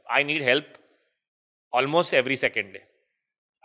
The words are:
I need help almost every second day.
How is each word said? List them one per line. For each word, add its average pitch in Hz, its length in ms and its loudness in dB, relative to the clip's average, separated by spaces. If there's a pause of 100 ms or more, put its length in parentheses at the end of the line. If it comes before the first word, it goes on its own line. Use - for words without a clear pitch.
(200)
I - 20 4 (100)
need 151 120 -4
help 131 220 2 (1080)
almost 147 400 0
every 131 220 2
second 107 380 -4
day. 95 100 -20 (800)